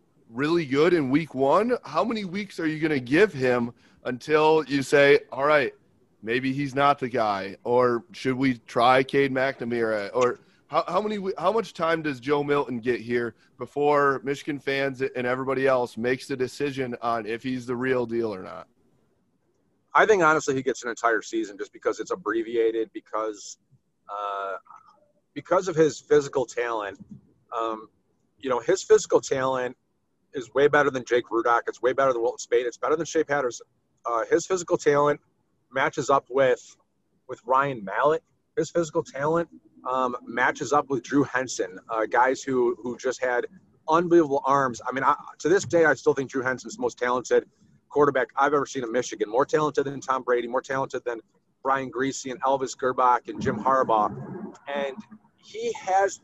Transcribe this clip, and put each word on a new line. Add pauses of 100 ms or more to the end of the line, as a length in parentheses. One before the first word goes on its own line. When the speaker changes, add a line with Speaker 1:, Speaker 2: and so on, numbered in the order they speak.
(300)
Speaker 1:
really
good
in
week
one? (100)
How
many
weeks
are
you
gonna
give
him (320)
until
you
say, (140)
"All
right, (500)
maybe
he's
not
the
guy,"
or
should
we (100)
try
Cade
McNamara?
Or (280)
how,
how
many, (180)
how
much
time
does
Joe
Milton
get
here (240)
before
Michigan
fans
and
everybody
else
makes
the
decision
on
if
he's
the
real
deal
or
not? (1300)
Speaker 2:
I
think,
honestly,
he
gets
an
entire
season
just
because
it's
abbreviated,
because, (520)
uh, (800)
because
of
his
physical
talent. (580)
Um, (520)
you
know,
his
physical
talent (560)
is
way
better
than
Jake
Rudock.
It's
way
better
than
Wilton
Speight.
It's
better
than
Shea
Patterson. (400)
Uh,
his
physical
talent (520)
matches
up
with, (540)
with
Ryan
Mallett. (340)
His
physical
talent, (400)
um, (100)
matches
up
with
Drew
Henson, (120)
uh,
guys
who,
who
just
had (440)
unbelievable
arms.
I
mean,
I, (240)
to
this
day,
I
still
think
Drew
Henson's
the
most
talented (440)
quarterback (100)
I've
ever
seen
in
Michigan.
More
talented
than
Tom
Brady,
more
talented
than (440)
Brian
Griese
and
Elvis
Gerbach
and
Jim
Harbaugh. (640)
And (420)
he
has